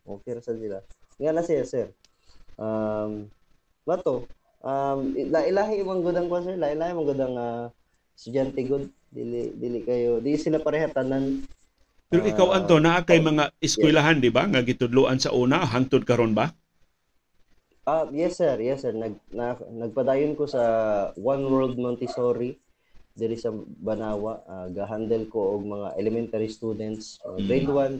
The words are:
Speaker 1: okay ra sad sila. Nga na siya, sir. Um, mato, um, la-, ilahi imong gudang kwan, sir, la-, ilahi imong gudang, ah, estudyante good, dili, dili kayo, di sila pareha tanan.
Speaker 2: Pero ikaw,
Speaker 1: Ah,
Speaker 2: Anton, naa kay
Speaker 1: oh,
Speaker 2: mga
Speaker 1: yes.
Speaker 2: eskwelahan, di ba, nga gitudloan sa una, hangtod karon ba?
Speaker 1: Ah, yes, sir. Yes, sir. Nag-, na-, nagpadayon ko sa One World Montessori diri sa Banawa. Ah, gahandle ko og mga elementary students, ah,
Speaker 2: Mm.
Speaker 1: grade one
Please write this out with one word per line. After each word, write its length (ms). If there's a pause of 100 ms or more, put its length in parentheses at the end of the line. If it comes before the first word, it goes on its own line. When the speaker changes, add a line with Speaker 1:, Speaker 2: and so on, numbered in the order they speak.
Speaker 1:
okay 320
ra 80
sad 160
sila. 240 (320)
Nga 160
na 160
siya, 160
sir. 240 (720)
Um, 720 (560)
mato, 400 (400)
um, 480 (160)
la-, 160
ilahi 400
imong 160
gudang 240
kwan, 160
sir, 160
la-, 160
ilahi 160
imong 160
gudang, 320
ah, 320 (480)
estudyante 480
good, 240 (240)
dili, 400
dili 320
kayo, 320
di 160
sila 240
pareha 320
tanan. 560 (640)
Speaker 2:
Pero 160
ikaw, 240
Speaker 1:
Ah, 80
Speaker 2:
Anton, 240
naa 240
kay 160
Speaker 1:
oh, 80
Speaker 2:
mga 240
Speaker 1:
yes. 240
Speaker 2:
eskwelahan, 400
di 120
ba, 200
nga 80
gitudloan 640
sa 80
una, 320
hangtod 400
karon 320
ba? 160 (1300)
Speaker 1:
Ah, 240
yes, 320
sir. 240
Yes, 160
sir. 160
Nag-, 320
na-, 320
nagpadayon 800
ko 80
sa 140 (580)
One 240
World 320
Montessori 800 (560)
diri 240
sa 160
Banawa. 960
Ah, 240
gahandle 560
ko 300
og 100
mga 320
elementary 480
students, 800
ah, 80
Speaker 2:
Mm. 80
Speaker 1:
grade 240
one 320